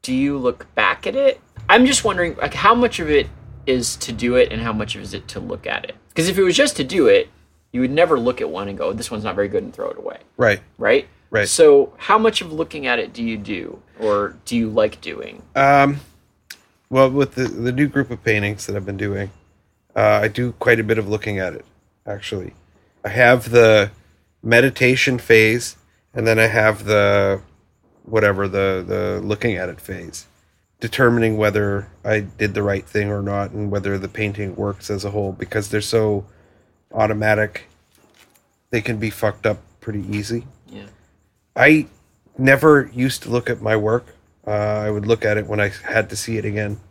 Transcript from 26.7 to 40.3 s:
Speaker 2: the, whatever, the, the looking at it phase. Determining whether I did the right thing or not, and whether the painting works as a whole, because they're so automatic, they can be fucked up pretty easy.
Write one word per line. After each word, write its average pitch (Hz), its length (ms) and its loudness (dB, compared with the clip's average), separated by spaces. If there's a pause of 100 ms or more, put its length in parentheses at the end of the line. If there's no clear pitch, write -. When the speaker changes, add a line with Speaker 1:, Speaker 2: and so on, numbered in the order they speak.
Speaker 2:
the, 101 560 2 (640)
whatever, 101 420 0
the, 95 400 -2
the 95 400 -4
looking 104 300 -4
at 90 120 -6
it 85 120 -14
phase. - 460 -14 (520)
Determining 117 580 2
whether 101 520 0 (160)
I 107 160 0
did 101 340 -6
the 104 80 -2
right 98 240 -2
thing 104 240 -2
or 101 120 -4
not, 101 280 -4
and 104 220 -6
whether 98 260 -4
the 95 100 -8
painting 101 460 -6
works 101 360 -8
as 101 140 -6
a 104 60 -6
whole, 98 220 -4
because 104 360 -8
they're 107 120 -2
so 107 460 -2 (640)
automatic, 107 720 0 (1040)
they 113 100 -2
can 107 180 -6
be 107 120 -4
fucked - 360 -4
up 104 120 0 (220)
pretty 104 240 -8 (100)
easy. 117 320 -6 (220)